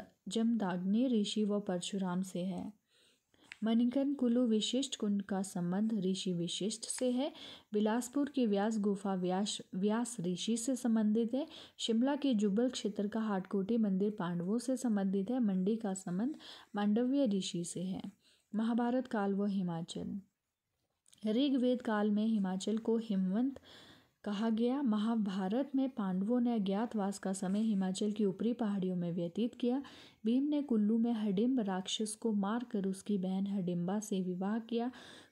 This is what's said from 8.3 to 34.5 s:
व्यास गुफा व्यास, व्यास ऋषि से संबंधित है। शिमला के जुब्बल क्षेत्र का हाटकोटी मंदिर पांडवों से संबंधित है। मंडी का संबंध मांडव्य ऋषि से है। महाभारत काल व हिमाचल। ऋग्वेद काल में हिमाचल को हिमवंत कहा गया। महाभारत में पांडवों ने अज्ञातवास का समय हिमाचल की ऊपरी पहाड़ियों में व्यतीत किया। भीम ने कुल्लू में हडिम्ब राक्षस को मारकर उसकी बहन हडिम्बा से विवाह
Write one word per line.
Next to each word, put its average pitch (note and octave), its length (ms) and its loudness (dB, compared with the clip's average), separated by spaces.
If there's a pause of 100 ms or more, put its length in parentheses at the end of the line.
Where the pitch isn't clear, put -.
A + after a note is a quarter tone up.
व्यास G#3 340 2
गुफा G3 360 0
व्यास, F#3 460 0 (140)
व्यास G#3+ 440 0
ऋषि F3+ 380 -2
से B3+ 180 0
संबंधित A3+ 580 2
है। D4+ 140 -2 (300)
शिमला B3 380 2
के C#4+ 180 2
जुब्बल G#3+ 360 4
क्षेत्र G#3 380 -4
का A3 120 -2
हाटकोटी G3+ 580 0
मंदिर G#3 420 2
पांडवों F3 380 -2
से B3+ 200 -2
संबंधित G3 540 0
है। C4 80 0
मंडी G3+ 360 2
का G#3 180 -4
संबंध F#3 420 -4 (400)
मांडव्य B3 500 2
ऋषि F#3 380 0
से F3 200 -6
है। F#3+ 180 -6 (540)
महाभारत A#3+ 520 0
काल G3 260 0
व G3+ 120 0
हिमाचल। F#3 760 -4 (1040)
ऋग्वेद B3 540 2
काल G#3+ 300 2
में G#3+ 140 2
हिमाचल G#3 520 0
को A3+ 200 0
हिमवंत A3 640 0 (640)
कहा G#3 260 -2
गया। A#3+ 320 0
महाभारत G#3+ 920 0
में C4+ 140 2
पांडवों G3+ 500 0
ने A#3+ 140 2
अज्ञातवास G3+ 640 0
का F#3+ 140 -2
समय F#3+ 260 -2
हिमाचल G#3 520 0
की G#3 140 0
ऊपरी G3 280 0
पहाड़ियों G3 420 0
में F3 160 -2
व्यतीत F3 440 -2
किया। B3 280 0 (420)
भीम B3 180 4
ने D4 180 2
कुल्लू A3+ 360 4
में A#3 160 4
हडिम्ब A3 460 2
राक्षस G3+ 560 -2
को A3+ 180 0
मारकर G#3 520 0
उसकी G3 320 0
बहन F#3+ 300 0
हडिम्बा F3+ 520 0
से G3 220 -2
विवाह F#3 380 -2